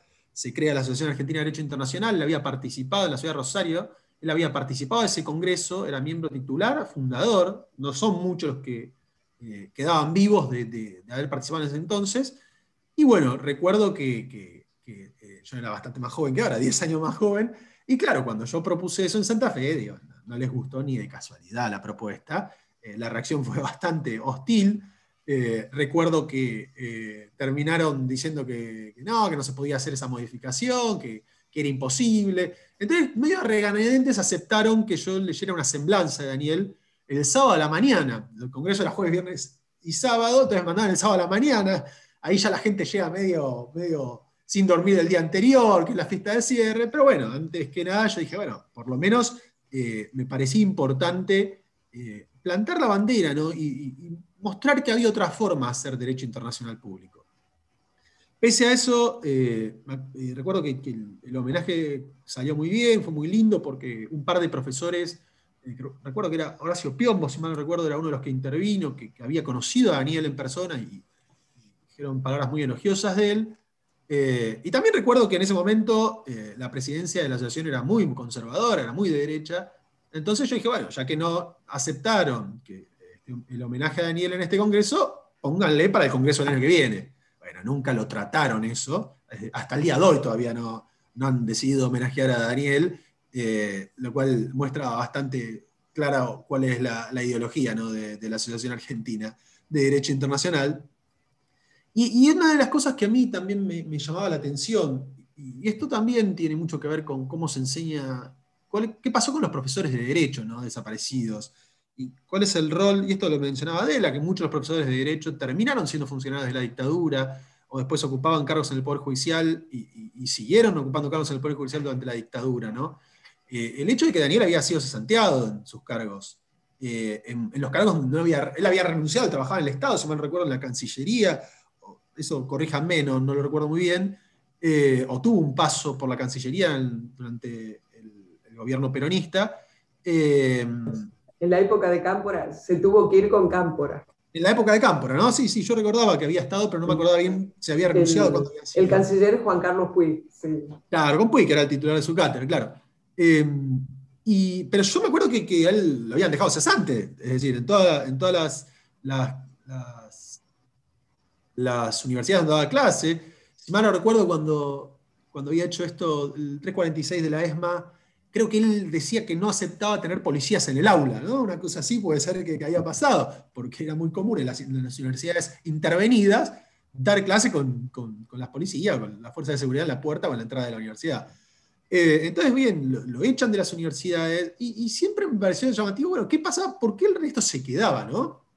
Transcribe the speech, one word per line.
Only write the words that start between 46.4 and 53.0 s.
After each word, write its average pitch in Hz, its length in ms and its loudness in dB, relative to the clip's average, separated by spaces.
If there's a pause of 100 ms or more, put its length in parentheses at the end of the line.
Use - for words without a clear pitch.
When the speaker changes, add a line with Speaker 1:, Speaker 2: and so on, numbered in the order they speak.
Speaker 1:
cierre. 226 460 2
Pero 285 160 4
bueno, 139 280 4
antes 156 380 -6
que 175 120 -6
nada 202 260 2
yo 190 120 -4
dije, 165 160 -6
bueno, 151 380 -8
por 120 160 -10
lo 127 80 -2
menos, 226 400 4 (320)
eh, 117 420 -6
me 131 140 -6
parecía 131 340 0
importante, 180 1000 2 (300)
eh, 113 360 -16 (140)
plantar 214 360 -2
la 262 100 2
bandera, 202 440 2